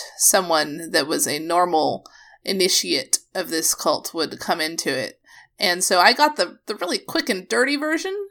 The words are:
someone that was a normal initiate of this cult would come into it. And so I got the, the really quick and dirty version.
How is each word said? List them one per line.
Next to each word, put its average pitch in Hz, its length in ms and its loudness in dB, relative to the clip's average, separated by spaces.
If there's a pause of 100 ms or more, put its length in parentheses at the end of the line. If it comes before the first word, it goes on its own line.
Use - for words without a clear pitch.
(180)
someone 165 760 2
that 151 160 2
was 147 200 0
a 147 120 -2
normal 165 680 2 (400)
initiate 180 760 0 (140)
of 180 160 -6
this 160 260 0
cult - 380 -2
would 165 260 -4
come 170 220 -2
into 156 360 -2
it. - 220 -6 (400)
And 180 240 0
so 180 160 4
I 214 140 6
got 294 240 2
the, 180 300 -4
the 208 80 -6
really 254 240 -4
quick - 280 -4
and 190 220 -2
dirty 269 260 2
version. 311 400 -2 (160)